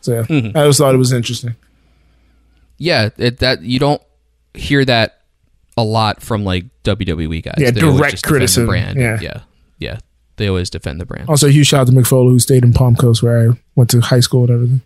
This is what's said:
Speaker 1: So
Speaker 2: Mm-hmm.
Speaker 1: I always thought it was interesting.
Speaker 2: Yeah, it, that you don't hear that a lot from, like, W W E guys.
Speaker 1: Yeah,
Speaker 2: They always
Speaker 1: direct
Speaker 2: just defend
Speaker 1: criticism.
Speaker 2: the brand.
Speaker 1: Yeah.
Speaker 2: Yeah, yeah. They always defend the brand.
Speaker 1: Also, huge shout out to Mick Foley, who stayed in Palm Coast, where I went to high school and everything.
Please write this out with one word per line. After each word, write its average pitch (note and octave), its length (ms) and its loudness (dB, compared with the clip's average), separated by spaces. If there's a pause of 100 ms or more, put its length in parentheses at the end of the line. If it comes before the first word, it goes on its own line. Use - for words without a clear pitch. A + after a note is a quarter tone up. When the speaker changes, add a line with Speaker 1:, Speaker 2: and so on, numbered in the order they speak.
Speaker 1:
So A2+ 240 -4
Speaker 2:
Mm-hmm. A2+ 320 -2
Speaker 1:
I D3+ 60 2
always D3 160 4
thought C#3 160 2
it C3 40 4
was B2+ 140 0
interesting. A#2+ 420 -6 (1200)
Speaker 2:
Yeah, C3+ 380 0
it, B2 220 -2
that B2+ 240 -2
you B2 160 -4
don't C#3+ 240 0 (520)
hear C#3 300 0
that A#2 360 -2 (560)
a A#2 80 0
lot A2 380 -2
from, G#2 220 -6
like, F#2 200 -4 (200)
W G2+ 220 -2
W D#2+ 260 -6
E D#2+ 80 -6
guys. - 180 -12
Speaker 1:
Yeah, C3+ 140 2
Speaker 2:
They A#2 100 -2
always D3 160 4
Speaker 1:
direct C#3+ 140 2
Speaker 2:
just - 120 -10
defend - 120 -2
Speaker 1:
criticism. B2+ 280 0
Speaker 2:
the A2+ 40 -2
brand. F#2 320 -4
Speaker 1:
Yeah. A2+ 200 -2
Speaker 2:
Yeah, - 200 -12 (400)
yeah. A#1 180 -10 (380)
They G#2+ 120 -4
always F#2+ 220 -2
defend D2+ 300 -10
the F2 60 -10
brand. - 220 -14
Speaker 1:
Also, D3 200 2
huge C#3+ 180 4
shout C#3+ 140 2
out B2+ 80 2
to B2 60 4
Mick B2+ 120 4
Foley, B2+ 240 4
who B2+ 80 4
stayed B2+ 240 2
in A#2+ 120 4
Palm B2 200 4
Coast, A#2 280 2
where A#2 280 2
I A#2+ 40 2 (200)
went B2 160 2
to B2 100 4
high B2 200 2
school B2 220 0
and A#2+ 80 0
everything. B2 360 0